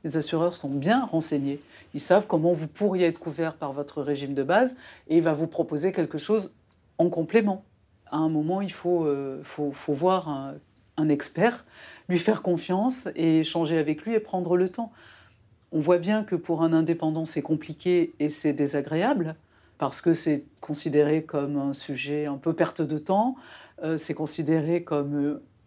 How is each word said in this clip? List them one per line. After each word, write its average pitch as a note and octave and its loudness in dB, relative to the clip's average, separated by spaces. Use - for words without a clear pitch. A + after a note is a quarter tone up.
Les D#3 -2
assureurs E3 0
sont D3 -10
bien F#3+ 2
renseignés. C#3+ -2
Ils C#3+ -6
savent - 4
comment E3+ 2
vous D#3 -2
pourriez F#3 2
être E3 0
couvert D#3+ -4
par C#3 -6
votre C#3+ -6
régime C#3 -4
de C#3 0
base A3+ 2
et D#3+ 4
il E3 6
va D#3+ 4
vous D#3 0
proposer D#3+ -2
quelque D#3+ -2
chose G3+ -2
en F3 4
complément. G3 2
À D3 -4
un D#3+ 2
moment, D#3+ 0
il F#3 -4
faut, E3+ 0
euh, C#3 -2
faut, D3 -4
faut C#3+ -4
voir F3 2
un, C#3 -8
un D#3 2
expert, F3 2
lui F3+ 2
faire G#3+ 2
confiance F#3 -2
et D#3+ 4
échanger D#3+ 0
avec D3+ 0
lui A3+ -2
et A3 2
prendre F3+ 0
le F#3 2
temps. A3+ -8
On D#3 0
voit F3 4
bien G#3 0
que F#3+ -4
pour E3 -2
un E3 4
indépendant, D#3+ 0
c'est D3 -4
compliqué E3 0
et D3 0
c'est D3+ -2
désagréable D#3 0
parce C3+ -4
que E3 4
c'est D3+ 0
considéré D3 2
comme D3 -4
un C#3 -2
sujet C#3+ -4
un C#3+ -4
peu D#3+ -2
perte E3 0
de D3+ -2
temps, G#3 0
euh, D#3+ -2
c'est D#3+ -6
considéré D#3+ 0
comme, C#3+ -2
euh, D3 -2